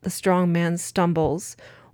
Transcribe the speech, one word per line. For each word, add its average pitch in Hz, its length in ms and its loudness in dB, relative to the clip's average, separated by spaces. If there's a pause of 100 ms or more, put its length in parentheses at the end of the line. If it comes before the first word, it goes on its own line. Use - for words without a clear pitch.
the - 80 -6
strong 180 440 2
man 170 240 0
stumbles 165 800 -2 (360)